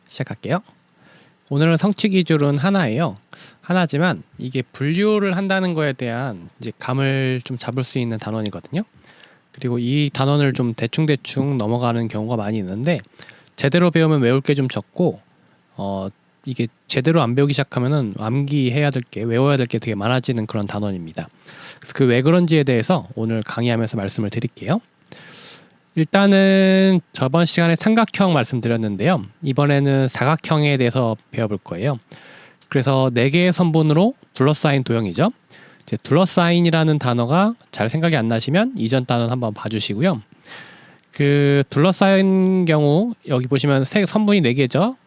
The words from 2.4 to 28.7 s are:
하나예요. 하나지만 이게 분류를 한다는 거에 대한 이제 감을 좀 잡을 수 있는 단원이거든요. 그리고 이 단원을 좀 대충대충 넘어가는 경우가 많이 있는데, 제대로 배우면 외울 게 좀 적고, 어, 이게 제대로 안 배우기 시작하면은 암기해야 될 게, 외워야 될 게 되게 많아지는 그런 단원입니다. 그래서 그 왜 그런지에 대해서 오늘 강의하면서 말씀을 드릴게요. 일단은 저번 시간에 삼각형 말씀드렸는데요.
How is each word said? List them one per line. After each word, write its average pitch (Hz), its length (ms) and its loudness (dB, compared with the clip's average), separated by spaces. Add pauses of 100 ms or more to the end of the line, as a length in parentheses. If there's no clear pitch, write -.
하나예요. 147 640 -2 (420)
하나지만 165 600 0 (160)
이게 127 240 -6
분류를 190 760 -2
한다는 190 380 -2
거에 151 180 -2
대한 117 560 -8 (120)
이제 117 180 -10
감을 135 680 -2
좀 123 140 -10
잡을 127 260 -6
수 - 140 -8
있는 117 180 -4
단원이거든요. 107 640 -6 (720)
그리고 120 260 -4
이 139 320 0
단원을 139 440 0
좀 120 180 -2
대충대충 139 840 -2
넘어가는 117 500 -2
경우가 107 280 -6
많이 107 200 -4
있는데, 107 440 -4 (540)
제대로 170 360 2
배우면 156 320 2
외울 127 180 2
게 143 140 0
좀 135 120 0
적고, - 540 -4 (560)
어, 98 320 -6 (360)
이게 120 220 -6 (220)
제대로 156 340 2
안 120 120 0
배우기 143 180 2
시작하면은 131 680 -2
암기해야 139 720 0
될 127 120 -4
게, - 200 -12
외워야 127 340 2
될 123 100 0
게 - 120 -4
되게 113 160 -6
많아지는 117 520 -2
그런 104 200 -4
단원입니다. 95 640 -8 (500)
그래서 - 160 -18
그 135 120 2
왜 120 160 2
그런지에 160 420 2
대해서 127 500 0
오늘 113 280 -4
강의하면서 117 540 -2
말씀을 98 340 -4
드릴게요. 123 500 -4 (1120)
일단은 190 1040 4 (120)
저번 151 340 0
시간에 170 300 2
삼각형 214 560 2
말씀드렸는데요. 113 880 0 (200)